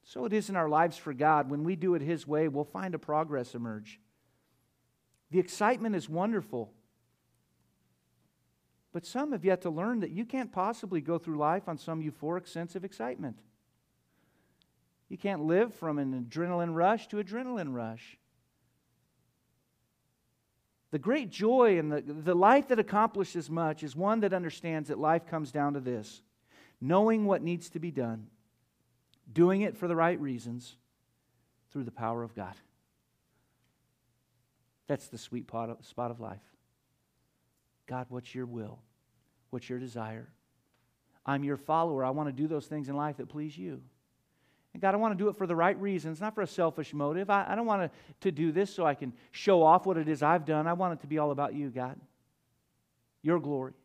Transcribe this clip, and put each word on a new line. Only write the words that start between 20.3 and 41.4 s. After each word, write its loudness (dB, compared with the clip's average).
The -4
great 0
joy 6
and 0
the, -2
the -2
life 8
that 4
accomplishes 0
much -2
is -8
one 2
that 2
understands -4
that -4
life 2
comes -6
down 0
to -4
this: -6
knowing 4
what 4
needs -4
to -10
be -6
done, -4
doing 6
it -2
for -4
the 0
right 4
reasons, -8
through -6
the -8
power -4
of -10
God. -10
That's -4
the -16
sweet -10
pot -8
of, -16
spot -6
of -12
life. -14
"God, -6
what's -12
your -8
will? -12
What's -10
your -6
desire? -10
I'm -2